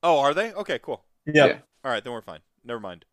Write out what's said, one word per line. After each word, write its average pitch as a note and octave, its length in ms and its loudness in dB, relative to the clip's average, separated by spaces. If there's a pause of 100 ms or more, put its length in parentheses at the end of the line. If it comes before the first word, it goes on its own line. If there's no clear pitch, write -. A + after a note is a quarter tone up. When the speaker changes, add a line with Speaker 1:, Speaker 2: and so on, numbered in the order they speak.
Speaker 1:
Oh, E3 160 4
are C#3+ 140 2
they? G#3+ 200 -4
Okay, F#3 260 -6
cool. - 240 -12 (220)
Speaker 2:
Yep. D3+ 100 -2
Speaker 3:
Yeah. D3 240 6 (240)
Speaker 1:
All C3+ 80 -4
right, G#2+ 120 -4
then B2 100 -12
we're A2+ 80 -12
fine. D#2 200 -20 (220)
Never A#2 160 -10
mind. F#2 340 -16